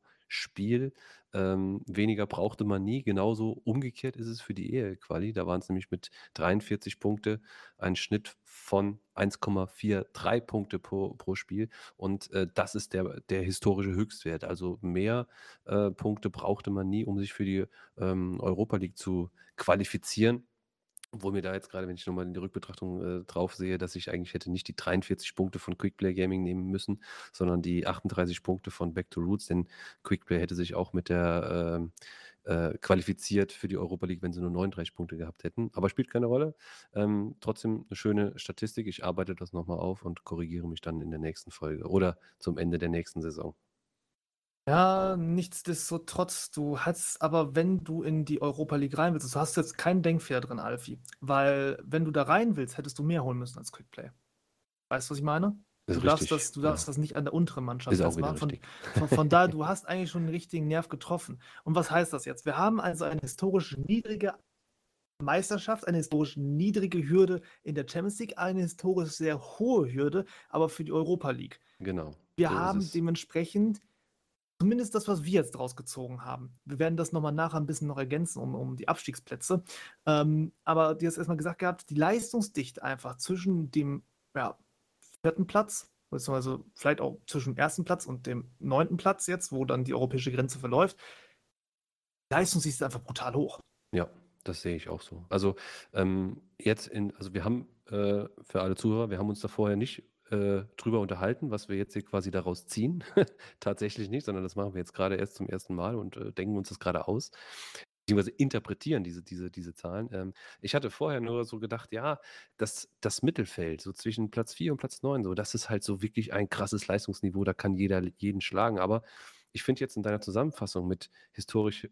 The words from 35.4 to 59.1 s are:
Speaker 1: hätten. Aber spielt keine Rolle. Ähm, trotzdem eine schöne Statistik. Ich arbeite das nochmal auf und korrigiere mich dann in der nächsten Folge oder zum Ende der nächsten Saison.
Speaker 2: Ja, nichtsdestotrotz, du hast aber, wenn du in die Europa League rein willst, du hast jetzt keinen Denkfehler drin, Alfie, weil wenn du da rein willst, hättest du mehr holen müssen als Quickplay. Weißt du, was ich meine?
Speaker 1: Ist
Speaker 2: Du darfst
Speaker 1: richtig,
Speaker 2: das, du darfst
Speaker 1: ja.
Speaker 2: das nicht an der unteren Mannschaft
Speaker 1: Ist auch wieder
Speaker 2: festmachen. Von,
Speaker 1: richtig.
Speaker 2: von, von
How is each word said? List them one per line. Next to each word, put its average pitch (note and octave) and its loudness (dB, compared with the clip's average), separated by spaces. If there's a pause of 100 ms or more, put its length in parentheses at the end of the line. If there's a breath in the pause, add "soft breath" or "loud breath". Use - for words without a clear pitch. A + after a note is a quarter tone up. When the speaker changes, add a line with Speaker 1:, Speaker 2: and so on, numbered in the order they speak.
Speaker 1:
hätten. A2+ -4
Aber - 2
spielt - -2
keine A#2+ 2
Rolle. D3 2 (380 loud breath)
Ähm, G#2 0
trotzdem A2 -2
eine G2 -8
schöne G#2 2
Statistik. G#2+ -6
Ich - -8
arbeite F#2 -2
das F2 -10
nochmal F2 -4
auf F#2 -4
und F2 -8
korrigiere E2+ -4
mich E2 -6
dann D#2+ -6
in D#2 -6
der D#2 -6
nächsten D#2+ -6
Folge D#2 -6
oder F#2 4 (220 soft breath)
zum E2 -2
Ende E2+ 2
der E2+ 0
nächsten E2+ -2
Saison. D#2 -6 (1160)
Speaker 2:
Ja, F#3+ 6
nichtsdestotrotz, E3+ -2
du D3 0
hast - -2
aber, D#3 4
wenn F3 4
du D#3+ -2
in D#3 2
die D3+ 0
Europa D3 0
League C#3 0
rein E3+ 4
willst, C#3+ -2
du C#3+ 0
hast D#3 0
jetzt - 0
keinen F3+ 4
Denkfehler D#3+ 2
drin, A#2+ -4
Alfie, B2 -6 (200)
weil C#3 4
wenn D#3 0
du D#3 0
da D3+ 4
rein F#3 4
willst, C3 -2
hättest C#3+ -8
du D3 0
mehr D#3+ 2
holen B2 -2
müssen B2 -8
als A2+ -12
Quickplay. - -16 (800)
Weißt B2+ 0
du, D3+ -4
was C#3+ -2
ich C#3+ -2
meine? E3+ 2 (300)
Speaker 1:
Ist - 2
Speaker 2:
Du B2+ 2
darfst D3+ 6
Speaker 1:
richtig, D#3 2
Speaker 2:
das, - -2
du C#3+ -6
darfst D3+ 2
Speaker 1:
ja. D3 -4
Speaker 2:
das C3 -2
nicht D3+ -2
an D3 0
der C#3+ 0
unteren D#3 2
Mannschaft B2 -4
Speaker 1:
Ist - 6
auch E2 4
wieder E2 0
Speaker 2:
festmachen. D3 -2
Von, - 0
Speaker 1:
richtig. - -4
Speaker 2:
von, D#3 4
von D3+ 6